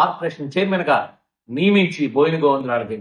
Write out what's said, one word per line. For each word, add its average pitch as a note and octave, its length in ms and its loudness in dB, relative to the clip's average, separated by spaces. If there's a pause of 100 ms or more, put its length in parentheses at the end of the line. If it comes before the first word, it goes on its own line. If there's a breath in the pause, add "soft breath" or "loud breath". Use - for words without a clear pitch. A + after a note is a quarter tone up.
కార్పొరేషన్ D3+ 560 -4
చైర్మన్ F#3 340 0
గా C3 80 2 (500)
నియమించి E3 560 2 (100)
బోయిన D#3 300 4
గోవిందరావుకి A#2+ 560 0